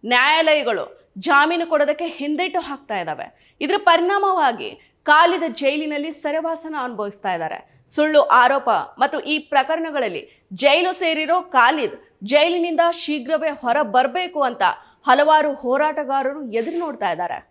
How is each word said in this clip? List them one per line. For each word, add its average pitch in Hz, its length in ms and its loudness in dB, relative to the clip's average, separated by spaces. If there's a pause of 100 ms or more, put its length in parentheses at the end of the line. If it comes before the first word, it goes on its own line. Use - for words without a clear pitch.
(120)
ನ್ಯಾಯಾಲಯಗಳು 285 720 2 (420)
ಜಾಮೀನು 330 460 4
ಕೊಡೋದಕ್ಕೆ 302 340 0 (120)
ಹಿಂದೇಟು 339 500 -2
ಹಾಕ್ತಾ 269 340 -8
ಇದ್ದಾವೆ. 160 240 -8 (340)
ಇದ್ರ 349 160 0 (120)
ಪರಿಣಾಮವಾಗಿ 339 800 2 (360)
ಖಾಲಿದ್ 311 420 4 (120)
ಜೈಲಿನಲ್ಲಿ 294 500 -2 (120)
ಸೆರೆವಾಸನ 320 540 -6 (100)
ಅನುಭವಿಸ್ತಾ 202 500 -8
ಇದ್ದಾರೆ. 165 220 -8 (380)
ಸುಳ್ಳು 302 240 4 (200)
ಆರೋಪ 262 280 2 (340)
ಮತ್ತು 285 140 0 (160)
ಈ - 20 0 (180)
ಪ್ರಕರಣಗಳಲ್ಲಿ 285 680 -2 (400)
ಜೈಲು 330 300 4 (100)
ಸೇರಿರೋ 320 340 0 (180)
ಖಾಲಿದ್ 262 400 2 (360)
ಜೈಲಿನಿಂದ 330 520 2 (200)
ಶೀಘ್ರವೇ 302 480 -4 (120)
ಹೊರ 247 160 0 (160)
ಬರ್ಬೇಕು 302 540 0
ಅಂತ 240 140 -4 (460)
ಹಲವಾರು 302 420 4 (120)
ಹೋರಾಟಗಾರರು 269 800 -2 (180)
ಎದುರು 330 240 -4
ನೋಡ್ತಾ 226 300 -6
ಇದ್ದಾರೆ. 170 240 -6 (120)